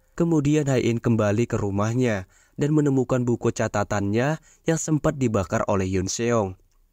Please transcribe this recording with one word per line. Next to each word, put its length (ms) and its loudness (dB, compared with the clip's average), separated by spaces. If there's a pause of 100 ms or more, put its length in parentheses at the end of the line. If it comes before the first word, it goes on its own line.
(140)
Kemudian 560 2
Hai 160 2
In 160 0
kembali 480 2
ke 80 -2
rumahnya 720 -2 (240)
dan 160 -2
menemukan 560 2
buku 240 0
catatannya 880 -2 (240)
yang 160 0
sempat 400 -2
dibakar 480 0
oleh 240 0
Yun 160 0
Seong. 480 -2 (380)